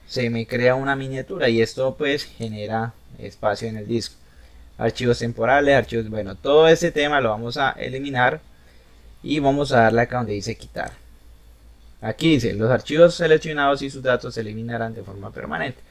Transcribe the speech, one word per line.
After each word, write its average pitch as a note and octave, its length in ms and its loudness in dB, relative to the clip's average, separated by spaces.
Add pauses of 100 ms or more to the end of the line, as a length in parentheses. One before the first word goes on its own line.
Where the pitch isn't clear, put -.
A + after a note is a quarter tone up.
se B2 220 -2
me A#2 180 -2
crea B2 280 2
una C3+ 220 -2
miniatura C3+ 520 -4
y A2+ 140 4
esto C3 340 -2
pues C#3+ 280 -2
genera A2 680 -6 (260)
espacio G#2+ 500 -4
en A2 100 -8
el G#2 80 -12
disco. A2+ 300 -4 (600)
Archivos A#2+ 440 0
temporales, B2 540 2
archivos, A2+ 360 0
bueno, G2 240 -6
todo D#3 340 6
este E3 220 4
tema D3 320 2
lo A2+ 80 2
vamos A#2 260 -4
a C3+ 140 2
eliminar C3 720 0 (800)
y D3 160 -2
vamos C#3 340 2
a A#2+ 100 6
darle A2+ 180 6
acá A#2+ 160 0
donde A2+ 160 -4
dice G#2 240 -6
quitar. - 360 -10 (1080)
Aquí A2+ 300 0
dice, A2+ 240 2
"Los A2 160 0
archivos D#3+ 440 2
seleccionados D3+ 680 0
y C3+ 80 -6
sus C3+ 120 -14
datos B2 320 -2
se A#2 60 -6
eliminarán A2+ 540 -6
de G2+ 80 -12
forma G2+ 280 -14
permanente". C#3 480 -8 (120)